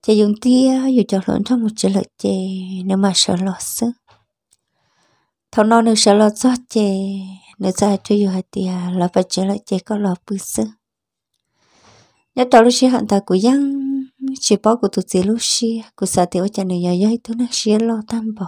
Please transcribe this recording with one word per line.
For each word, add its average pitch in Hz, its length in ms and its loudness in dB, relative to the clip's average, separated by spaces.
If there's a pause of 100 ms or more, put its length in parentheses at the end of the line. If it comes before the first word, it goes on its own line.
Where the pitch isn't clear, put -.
Chè 220 120 2
dùng 208 260 4
tia, 262 400 2 (160)
dù 214 120 4
cho 190 180 0
luận 196 180 -2
cho 254 120 0
một 220 200 -2
chữ 190 120 -2
lợi 196 160 0 (140)
chè, 196 180 -2 (480)
nếu 190 120 -2
mà 196 180 2
sợ 185 220 0
lọt 185 260 -6
sức. - 300 -6 (1600)
Thằng 214 160 2
nó 233 140 4
nếu 220 120 2
sợ 208 200 4
lọt 208 220 4
gió 254 140 2 (180)
chè, 196 340 -2 (560)
nếu 190 140 -2
ra 202 320 0
cho 208 120 0
dù 202 120 2
hạt 185 220 -4
tia, 185 220 -6 (240)
là 180 160 0
phải 185 160 2
chữ 185 160 -4
lợi 202 220 -2
chè 185 120 -4
có 208 180 -6
lọt 196 220 -2 (120)
bùi 196 80 -6
sức. - 280 -6 (1700)
Nhớ 254 160 2
trò 226 120 8
lúc 240 120 6
xí 254 120 2
hận 247 200 2
tà 196 200 2
của 185 80 0
dân, 277 480 2 (580)
chỉ - 220 2
bỏ 226 140 4
của 208 120 -2
tụi 190 200 -4
chị 185 140 0
lúc 214 180 0
xí, 226 420 -4 (140)
của 190 100 -4
xã 180 180 2
tiểu 180 240 -2
chả 196 160 -4
này 180 200 -2
giờ 175 80 0
giấy 214 320 0
tôi 226 120 -10
nó 240 140 -2
xí - 280 -2
lo 226 300 -2
tam 220 260 -6
bỏ. 190 140 -8